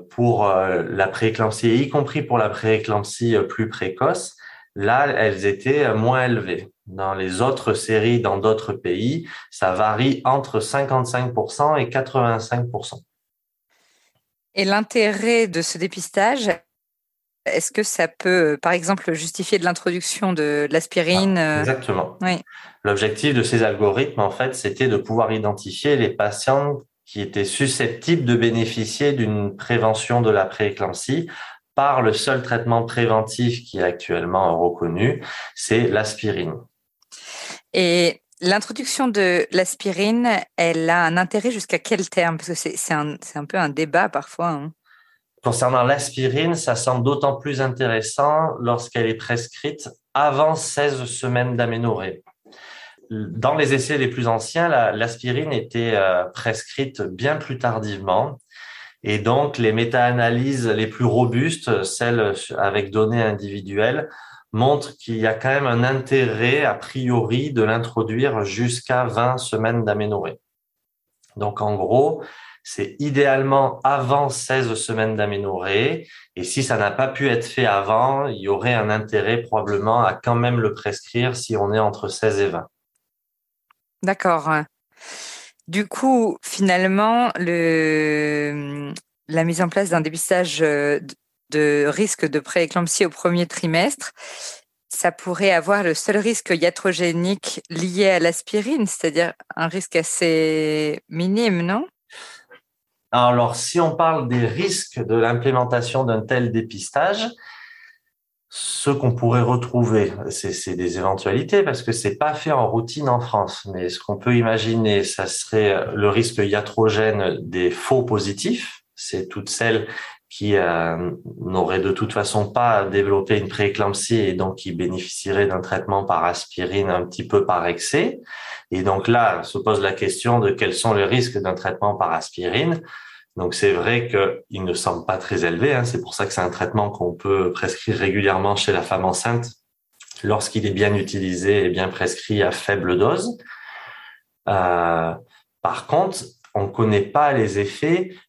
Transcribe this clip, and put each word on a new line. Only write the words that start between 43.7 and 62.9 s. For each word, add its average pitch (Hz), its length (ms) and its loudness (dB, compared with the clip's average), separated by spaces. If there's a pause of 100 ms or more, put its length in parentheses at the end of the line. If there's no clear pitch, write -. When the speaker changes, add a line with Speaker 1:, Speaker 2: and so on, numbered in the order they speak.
Speaker 2:
parfois, 170 400 -4
hein. 151 220 -6 (720)
Speaker 1:
Concernant 123 400 2
l'aspirine, 135 720 0
ça 139 200 0
semble 123 280 0
d'autant 139 320 2
plus 139 240 -4
intéressant 131 920 0 (100)
lorsqu'elle 120 460 0
est 113 80 0
prescrite - 720 -6 (240)
avant 147 420 2
seize 143 480 -2
semaines 123 540 -2
d'aménorrhée. 113 640 -2 (840)
Dans 110 460 -2
les 143 180 2
essais 139 240 0
les 131 100 2
plus 123 200 -4
anciens, 117 420 0
la, 120 240 4
l'aspirine 123 580 -2
était, 117 440 -2
euh, 95 280 2
prescrite - 800 -6
bien 101 340 -4
plus 135 220 -8
tardivement. 110 800 -2 (640)
Et 107 160 0
donc, 131 380 2
les 110 160 4
méta-analyses 120 960 2
les 107 180 2
plus 123 160 -4
robustes, 120 800 2
celles 110 500 0 (240)
avec 98 320 0
données 110 320 2